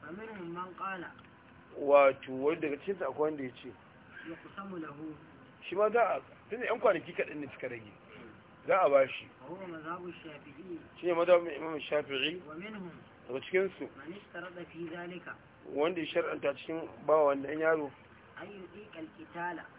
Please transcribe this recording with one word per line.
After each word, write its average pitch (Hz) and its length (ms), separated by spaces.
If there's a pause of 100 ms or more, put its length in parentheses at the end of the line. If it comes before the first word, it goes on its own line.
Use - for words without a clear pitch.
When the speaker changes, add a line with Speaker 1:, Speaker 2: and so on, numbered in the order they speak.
Speaker 1:
فمنهم 196 480
من 180 220
قال 190 260 (720)
Speaker 2:
Wato, 139 560
wani 147 280
daga 143 160
cikinsu 180 280
akwai 139 240
wanda 147 140
ya 127 80 (100)
ce, 127 80 (560)
Speaker 1:
يقسم - 560
له. 147 140 (680)
Speaker 2:
shi - 140
ma 208 140
za 233 120
a, 175 200 (280)
tunda 226 160
'yan 214 140
kwanaki 175 340
kaɗan 151 260
ne 143 140
suka - 160
rage, 110 220 (760)
za 185 140
a 156 80
ba 139 180
shi. - 200 (180)
Speaker 1:
وهو 185 240
مذهب 165 380
الشافعي. 156 720 (200)
Speaker 2:
Shi 160 60
ne 175 80
mazhabin 170 420
Imam 156 240
Shafi'i. 143 600
Speaker 1:
ومنهم 180 480 (400)
Speaker 2:
Daga 131 120
cikinsu, 185 440
Speaker 1:
من 156 320
اشترط 175 400 (160)
في 165 160
ذلك 175 360 (480)
Speaker 2:
wanda 160 280
ya 151 60
shar'anta 156 500
cikin 160 320 (160)
ba 147 80
wannan 143 460
yaro, 160 320 (500)
Speaker 1:
أن 190 80
يطيق 202 480
القتال. 165 640 (180)